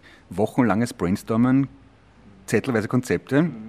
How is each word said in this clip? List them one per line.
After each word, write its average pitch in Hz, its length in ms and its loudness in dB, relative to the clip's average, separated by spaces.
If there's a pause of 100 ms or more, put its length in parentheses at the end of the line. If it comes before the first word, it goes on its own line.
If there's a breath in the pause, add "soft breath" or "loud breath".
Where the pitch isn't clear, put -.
(300 loud breath)
Wochenlanges 110 640 0
Brainstormen, 120 760 0 (760)
zettelweise 110 420 0
Konzepte. 127 640 0 (180)